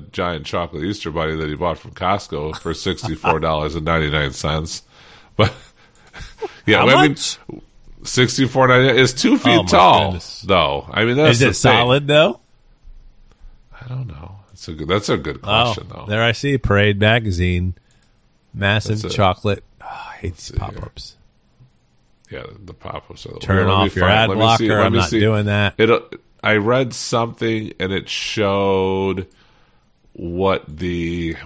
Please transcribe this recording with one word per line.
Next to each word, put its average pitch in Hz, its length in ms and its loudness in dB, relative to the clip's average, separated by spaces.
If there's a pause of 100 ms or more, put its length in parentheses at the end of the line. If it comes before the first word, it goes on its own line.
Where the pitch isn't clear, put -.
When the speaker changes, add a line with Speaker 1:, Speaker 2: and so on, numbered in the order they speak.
(120)
Speaker 1:
giant 87 340 -6
chocolate 82 380 -6
Easter 98 260 -6
bunny 78 260 -4
that 78 140 -4
he 76 60 -6
bought 80 240 -4
from 64 120 -20
Costco 80 640 -4
for 82 160 -6
sixty-four 82 680 -4
dollars 78 360 -2
and 78 100 -6
ninety-nine 76 480 0
cents. 78 500 -6 (520)
But - 180 2 (540)
<laughs> - 600 -16
yeah, 107 120 4
Speaker 2:
How 120 100 4
Speaker 1:
I 147 120 6
mean, 151 120 4
Speaker 2:
much? - 260 -8 (640)
Speaker 1:
sixty-four 127 640 2
ninety-nine 127 300 4
is 127 160 4
two 254 260 2
feet - 180 2
Speaker 2:
Oh, 104 60 2
my 90 60 -6
Speaker 1:
tall, 175 400 6
Speaker 2:
goodness. - 320 -10
Speaker 1:
though. 76 500 0
I 110 140 0
mean, 120 120 0
that's 143 200 4
Speaker 2:
Is 120 40 2
it 135 40 4
Speaker 1:
the 107 80 2
thing. - 20 -6
Speaker 2:
solid 123 520 2
though? 156 320 4 (1400)
Speaker 1:
I 127 60 -16
don't 127 200 -8
know. 85 280 -16 (180)
It's - 140 -20
a 87 60 -6
good, 78 160 -6
that's 101 200 0
a 117 80 2
good 76 260 -6
Speaker 2:
Oh, 107 200 2 (100)
Speaker 1:
question, - 160 -10
though. - 180 -16
Speaker 2:
there 104 140 -2
I 117 120 2
see 139 240 -2
Parade 101 420 2
magazine, 90 760 0 (760)
massive 107 480 0
Speaker 1:
That's 90 120 -6
it. - 40 -6
Speaker 2:
chocolate. 98 460 0 (180)
Oh, - 40 -18
I - 300 -16
hate 92 200 -10
these - 160 -18
Speaker 1:
Let's - 140 -8
see - 80 -10
here. - 80 -14
Speaker 2:
pop-ups. - 340 -18 (1160)
Speaker 1:
Yeah, 65 140 -14 (220)
the - 80 -18
pop-ups - 520 -14
are - 100 -16
the - 40 -16
Speaker 2:
Turn 95 200 0
Speaker 1:
Let 98 80 2
me 98 40 4 (140)
Speaker 2:
off 92 100 -2
your 90 100 2
Speaker 1:
find, 104 140 4
Speaker 2:
ad 113 120 2
Speaker 1:
let 95 60 -2
me 113 200 4
see, 113 100 0
Speaker 2:
blocker. 107 120 2
Speaker 1:
let 98 60 4
Speaker 2:
I'm 98 60 2
Speaker 1:
me 101 80 2
Speaker 2:
not 90 100 0
Speaker 1:
see. 113 120 0
Speaker 2:
doing 104 240 2
that. 101 320 0
Speaker 1:
It, 110 120 4
uh, 117 120 4 (420)
I 107 140 2
read 120 360 0
something 113 880 -4
and 95 140 -4
it - 160 -4
showed 95 1160 0 (840)
what 92 560 -2
the, 85 680 -6 (100)